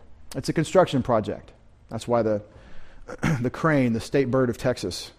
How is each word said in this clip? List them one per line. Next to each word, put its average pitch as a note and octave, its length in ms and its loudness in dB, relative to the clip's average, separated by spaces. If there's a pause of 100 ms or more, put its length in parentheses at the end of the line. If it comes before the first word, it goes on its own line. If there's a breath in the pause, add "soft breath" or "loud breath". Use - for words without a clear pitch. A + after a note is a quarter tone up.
(360)
It's C#3 140 -4
a - 20 2
construction D#3 500 4
project. G#2+ 500 -2 (360)
That's - 180 -10
why A#2 160 2
the, G#2+ 200 0 (800 soft breath)
<clears throat> D3 200 2
the B2 100 -2
crane, C3+ 440 2
the A2+ 60 -2
state C#3 300 0
bird C3 180 4
of A2+ 80 -2
Texas, - 640 -4